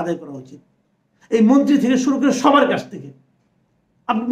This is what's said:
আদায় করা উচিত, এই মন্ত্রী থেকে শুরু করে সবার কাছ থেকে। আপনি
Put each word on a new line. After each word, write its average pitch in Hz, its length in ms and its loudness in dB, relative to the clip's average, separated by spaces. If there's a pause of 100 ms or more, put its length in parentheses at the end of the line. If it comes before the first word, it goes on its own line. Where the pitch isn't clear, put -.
আদায় 170 200 -6
করা 143 200 -16
উচিত, 131 200 -20 (720)
এই 233 60 4 (100)
মন্ত্রী 277 320 4
থেকে 254 200 2
শুরু 269 180 0
করে 277 100 2 (120)
সবার 285 280 4
কাছ - 120 -4 (100)
থেকে। - 160 -18 (1000)
আপনি 226 220 -2